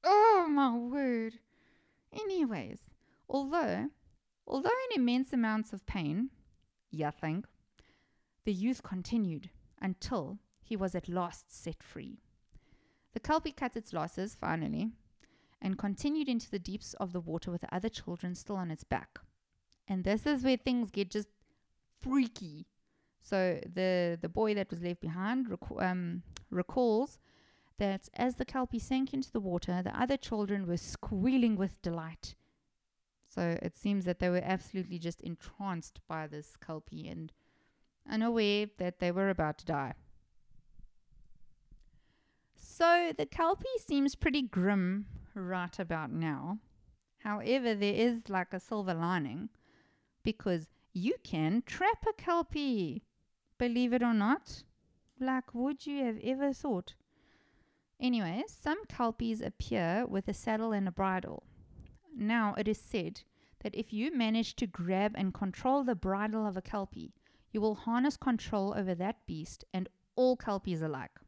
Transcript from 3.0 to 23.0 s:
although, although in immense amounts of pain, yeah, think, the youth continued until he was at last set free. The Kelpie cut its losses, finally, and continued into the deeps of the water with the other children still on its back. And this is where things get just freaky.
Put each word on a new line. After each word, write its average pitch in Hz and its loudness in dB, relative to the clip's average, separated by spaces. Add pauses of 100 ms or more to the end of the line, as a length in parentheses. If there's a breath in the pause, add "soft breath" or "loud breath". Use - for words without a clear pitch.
although, 269 0 (580)
although 269 0 (200)
in 359 2
immense 247 2
amounts 220 0
of 190 -12
pain, 190 -2 (640)
yeah, 151 -2
think, 160 -4 (1000 soft breath)
the 214 2
youth 220 0
continued 185 -2 (320)
until 190 -4 (220)
he - -6
was 185 -2
at 175 -6
last 175 -4
set - -10
free. - -14 (920 soft breath)
The 226 -6
Kelpie 311 0
cut 254 -6
its 226 -8
losses, 175 -4
finally, 160 -2 (680 soft breath)
and 190 -2
continued 285 -2
into 233 -2
the 202 -4
deeps 185 -10
of 180 -4
the 180 -4
water 170 -4
with 175 -4
the - -8
other 185 -2
children 175 -6
still - -6
on 175 -4
its - -8
back. - -6 (680)
And 185 -2
this 202 2
is 285 2
where 262 6
things 247 0
get 196 -2
just 208 -4 (720)
freaky. 226 0 (520)